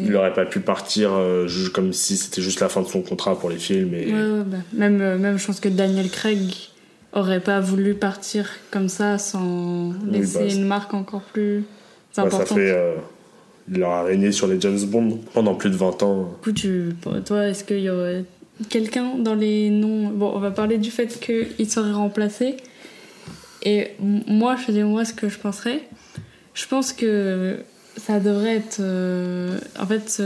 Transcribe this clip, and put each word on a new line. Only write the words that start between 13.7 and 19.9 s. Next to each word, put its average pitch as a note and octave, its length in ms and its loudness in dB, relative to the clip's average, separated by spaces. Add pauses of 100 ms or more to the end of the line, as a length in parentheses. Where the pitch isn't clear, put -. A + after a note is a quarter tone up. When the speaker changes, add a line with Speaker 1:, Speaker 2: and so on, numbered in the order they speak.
Speaker 1:
il F#2 80 2
aura F2 220 0
régné G2 260 4
sur G2+ 160 2
les F#2+ 140 2
James G2+ 240 2
Bond A2 340 2 (160)
pendant G#2+ 220 4
plus G2+ 140 2
de F#2 60 2
vingt F#2 280 0
ans. G2 180 2
Speaker 2:
Du F2+ 220 -8
coup, A3 80 0
tu, F3+ 480 -2
pour - 240 -4
toi, G#3 240 0
est-ce G3 160 -4
qu'il G3+ 160 0
y F#3+ 100 0
aurait F3+ 340 -2 (460)
quelqu'un B3 480 0
dans A3 160 2
les G#3+ 360 2
noms ? G#3+ 400 2